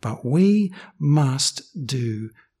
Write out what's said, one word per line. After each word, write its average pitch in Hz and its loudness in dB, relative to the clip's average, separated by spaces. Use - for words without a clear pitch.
But - -8
we 190 2
must 143 0
do 113 -6